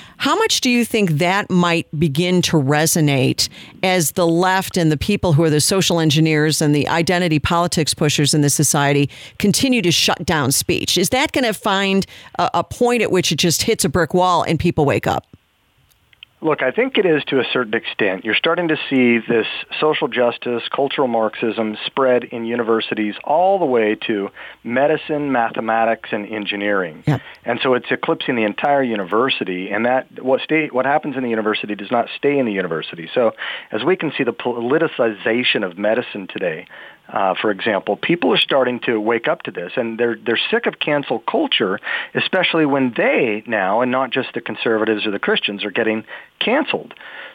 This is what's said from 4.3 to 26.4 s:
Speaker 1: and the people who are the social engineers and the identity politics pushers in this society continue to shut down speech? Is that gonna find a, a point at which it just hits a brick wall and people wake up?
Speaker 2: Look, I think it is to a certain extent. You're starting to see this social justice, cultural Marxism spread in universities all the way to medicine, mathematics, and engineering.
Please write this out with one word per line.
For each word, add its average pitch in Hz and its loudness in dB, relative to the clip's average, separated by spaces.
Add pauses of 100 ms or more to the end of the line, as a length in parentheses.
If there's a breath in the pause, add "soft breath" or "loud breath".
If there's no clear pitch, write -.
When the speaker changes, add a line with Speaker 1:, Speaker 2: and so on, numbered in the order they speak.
Speaker 1:
and 165 4
the 151 2
people 196 0
who 156 4
are 160 4
the 151 4
social 170 2
engineers 156 2
and 151 4
the 139 2
identity 170 2
politics 170 0
pushers 147 2
in 151 4
this 143 2
society 143 2 (300 loud breath)
continue 240 2
to 175 2
shut - 0
down 143 2
speech? - 0
Is 185 0
that 277 0
gonna 247 0
find 196 0 (320 loud breath)
a, 175 0
a 175 2
point 240 0
at 202 0
which 175 2
it 160 0
just 165 0
hits 220 0
a 180 0
brick 170 0
wall 180 4
and 156 0
people 165 2
wake 127 0
up? - -2 (1160)
Speaker 2:
Look, 156 0
I 131 2
think 262 0
it 208 2
is 156 4
to 135 0
a - 0
certain 117 -2
extent. 101 -2
You're 107 -2
starting 170 0
to 156 0 (120)
see 123 4
this 113 0 (320)
social 151 0
justice, 120 -2 (100)
cultural 135 0
Marxism 110 -2 (100)
spread 127 2
in 117 -10
universities 113 -2 (100)
all 185 2
the 175 2
way 113 2 (120)
to 101 -2 (340 loud breath)
medicine, 147 0
mathematics, 113 0
and 104 -6
engineering. 101 -4